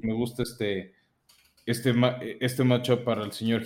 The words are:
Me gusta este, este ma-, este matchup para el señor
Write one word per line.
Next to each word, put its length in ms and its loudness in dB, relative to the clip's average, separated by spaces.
Me 100 0
gusta 300 -2
este, 500 -6
este 260 2
ma-, 280 2
este 240 0
matchup 400 2
para 200 0
el 80 -8
señor 340 -2